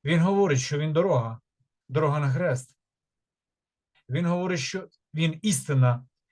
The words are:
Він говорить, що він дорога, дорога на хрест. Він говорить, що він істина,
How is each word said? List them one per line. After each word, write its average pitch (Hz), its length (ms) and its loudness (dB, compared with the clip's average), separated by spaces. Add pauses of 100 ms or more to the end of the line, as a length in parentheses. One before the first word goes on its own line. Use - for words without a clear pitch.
Він 165 180 2
говорить, 190 380 4
що 147 180 -4
він 156 160 -2
дорога, 131 480 0 (480)
дорога 147 300 0
на 139 140 0
хрест. 139 440 -4 (1300)
Він 165 160 -2
говорить, 175 340 -2
що 185 300 -8 (240)
він 160 280 -2
істина, 131 680 0 (240)